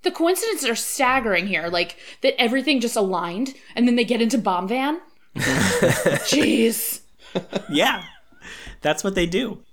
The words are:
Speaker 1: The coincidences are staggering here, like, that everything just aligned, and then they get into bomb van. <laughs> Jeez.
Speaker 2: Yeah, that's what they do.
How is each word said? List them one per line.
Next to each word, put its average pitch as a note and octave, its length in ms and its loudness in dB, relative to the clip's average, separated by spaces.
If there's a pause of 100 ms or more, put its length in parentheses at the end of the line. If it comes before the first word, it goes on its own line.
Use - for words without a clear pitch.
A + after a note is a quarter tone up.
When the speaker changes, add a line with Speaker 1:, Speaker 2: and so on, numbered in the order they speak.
Speaker 1:
The F4+ 100 0
coincidences F4 560 0
are A3+ 80 0
staggering A3+ 720 0
here, E3+ 200 -2
like, F3 300 -2 (240)
that C4+ 200 2
everything C4 380 2
just A3+ 160 -2
aligned, F#3+ 580 -2 (220)
and A#3+ 120 2
then A#3+ 100 4
they A#3+ 80 4
get A#3 160 0
into A#3 160 2
bomb F#3 300 0
van. C4+ 340 -2 (160)
<laughs> - 180 -20
Jeez. - 1700 0 (680)
Speaker 2:
Yeah, F#3+ 340 0 (760)
that's D3+ 220 -2
what G3 100 -2
they F#3 120 2
do. G3 360 -4 (120)